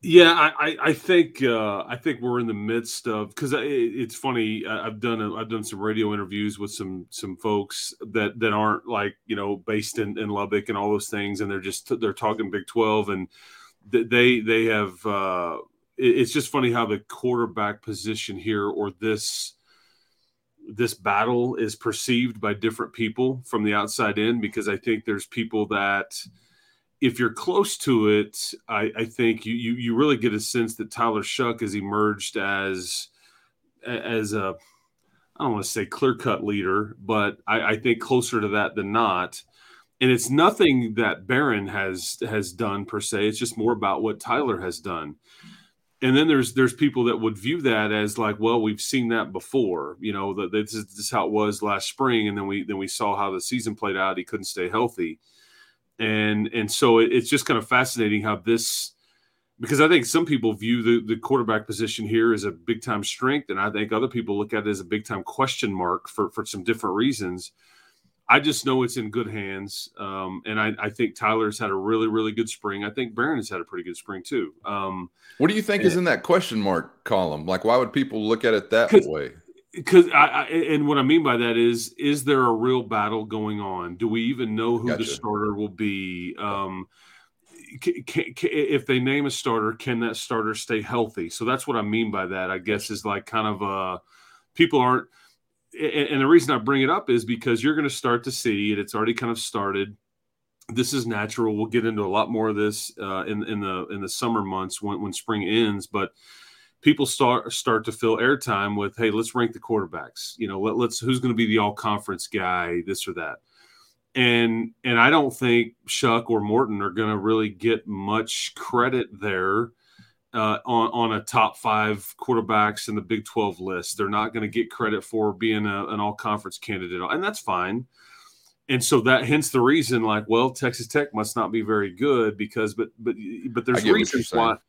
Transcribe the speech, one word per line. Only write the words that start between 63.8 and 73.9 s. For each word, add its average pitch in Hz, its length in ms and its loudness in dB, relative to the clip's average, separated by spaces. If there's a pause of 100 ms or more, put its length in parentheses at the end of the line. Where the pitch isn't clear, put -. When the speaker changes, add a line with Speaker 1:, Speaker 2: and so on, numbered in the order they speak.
Speaker 1:
other 117 160 0
people 101 280 -4
look 104 160 -4
at 107 140 0
it - 20 -2
as 98 120 -2
a - 20 -10
big-time 104 400 -4
question 131 500 -2
mark 90 360 -2
for, 98 220 -4
for 107 140 -8
some 95 200 -10
different 107 320 -2
reasons. 107 560 -4 (760)
I 131 140 6
just 143 240 -2
know 131 180 2
it's 117 140 -4
in 107 120 -6
good 110 180 -4
hands, 98 600 -8 (100)
um, 95 480 -8
and 110 140 -4
I, 107 180 0
I 107 120 -4
think 110 260 -2
Tyler's 110 420 0
had 110 120 -4
a 95 60 0
really, 110 320 0
really 110 260 0
good 113 160 -2
spring. 101 340 -6
I 104 60 -4
think 113 260 -6
Behren 135 220 0
has 110 100 -4
had 92 140 -6
a - 20 -8
pretty 87 220 -10
good 87 100 -10